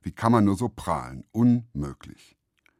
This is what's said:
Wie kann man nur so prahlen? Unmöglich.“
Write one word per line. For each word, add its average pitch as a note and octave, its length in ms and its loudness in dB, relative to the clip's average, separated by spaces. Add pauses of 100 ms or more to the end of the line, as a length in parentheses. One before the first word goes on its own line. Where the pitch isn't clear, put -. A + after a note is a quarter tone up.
Wie - 100 -8
kann A2+ 200 0
man A2+ 140 6
nur G2 100 4
so A2+ 140 -4
prahlen? C2 640 -8
Unmöglich.“ A2+ 1040 -2 (420)